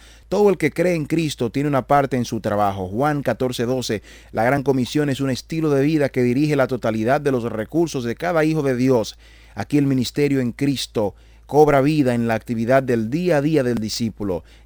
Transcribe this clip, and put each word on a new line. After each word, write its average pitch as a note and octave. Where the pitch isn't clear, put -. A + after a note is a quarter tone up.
todo G3+
el F3+
que D3
cree F3
en D3+
Cristo D3
tiene D3
una C3
parte C#3
en A#2+
su A2+
trabajo". G2
Juan C#3
catorce B2
doce, A#2+
la A2
Gran C3+
Comisión C#3
es C3+
un C3+
estilo D#3
de C#3
vida C#3+
que C3
dirige C#3
la C3
totalidad A#2
de C#3+
los A#2+
recursos A#2+
de A#2
cada D#3+
hijo D#3
de C3+
Dios. B2+
Aquí G#2+
el C#3+
ministerio C3+
en A#2+
Cristo B2
cobra C#3+
vida C#3
en A#2
la A2+
actividad A2+
del A#2
día E3
a C#3+
día D3
del A#2+
discípulo, G#2